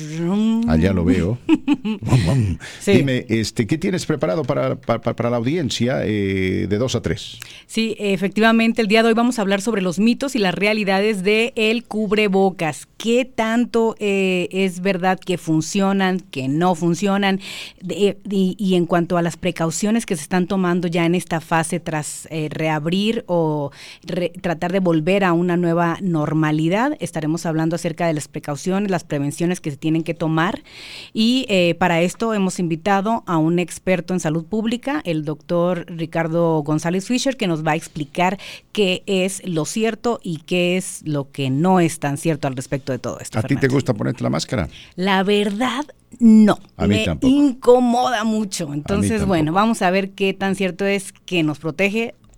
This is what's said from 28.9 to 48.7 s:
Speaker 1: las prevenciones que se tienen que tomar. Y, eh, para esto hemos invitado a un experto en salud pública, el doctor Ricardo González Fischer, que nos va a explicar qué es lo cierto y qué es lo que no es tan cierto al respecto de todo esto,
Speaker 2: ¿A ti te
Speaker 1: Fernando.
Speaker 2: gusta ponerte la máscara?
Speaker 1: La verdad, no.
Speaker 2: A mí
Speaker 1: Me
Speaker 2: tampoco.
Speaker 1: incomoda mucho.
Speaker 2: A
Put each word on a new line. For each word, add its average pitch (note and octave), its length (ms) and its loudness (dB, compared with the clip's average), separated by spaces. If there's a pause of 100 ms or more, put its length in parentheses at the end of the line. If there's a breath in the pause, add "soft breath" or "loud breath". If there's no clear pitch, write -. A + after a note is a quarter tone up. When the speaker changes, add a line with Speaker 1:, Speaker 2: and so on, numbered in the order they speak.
Speaker 1:
las F3 140 -2
prevenciones D#3 560 -2
que D#3+ 100 -6
se C#3 60 -8
tienen D#3+ 260 0
que D#3+ 120 -4
tomar. D#3+ 480 -2 (520 loud breath)
Y, A#3+ 340 2
eh, F3 300 2
para E3+ 240 2
esto A3 320 -2
hemos F#3+ 240 -2
invitado G3 680 0
a F3 120 0
un E3 220 2
experto F3+ 520 -2
en F3+ 80 0
salud D#3+ 240 -2
pública, A#3 600 -2
el D#3 200 -2
doctor E3+ 640 -2
Ricardo E3 720 0
González E3+ 440 -2
Fischer, B3+ 300 0
que G#3+ 100 -4
nos D#3+ 180 -2
va D#3 80 2
a D#3 40 0
explicar F3+ 640 -4 (340 loud breath)
qué F#3 340 0
es F#3+ 400 -2
lo F3+ 180 -2
cierto A3+ 580 -2
y E3 160 -6
qué F3 380 0
es - 280 -6
lo D3 260 -4
que C3+ 200 -2
no F3 300 4
es E3 200 0
tan C#3+ 180 -2
cierto D3+ 300 -2
al B2+ 80 -6
respecto C3 360 -6
de A#2+ 60 -4
todo A2 220 -8
esto, - 180 -8
Speaker 2:
¿A A2 40 2
ti - 60 -4
te C#3+ 60 2
Speaker 1:
Fernando. C3 200 2
Speaker 2:
gusta C#3 200 0
ponerte B2+ 280 -4
la B2 80 0
máscara? C3 380 -2 (280 loud breath)
Speaker 1:
La F#3+ 260 2
verdad, G#3 640 -2 (340)
no. A3 400 8 (180)
Speaker 2:
A - 100 -2
mí - 100 4
Speaker 1:
Me A3 80 0
Speaker 2:
tampoco. C4 280 2
Speaker 1:
incomoda B3 920 4
mucho. A3 420 -2
Speaker 2:
A C#3+ 40 -8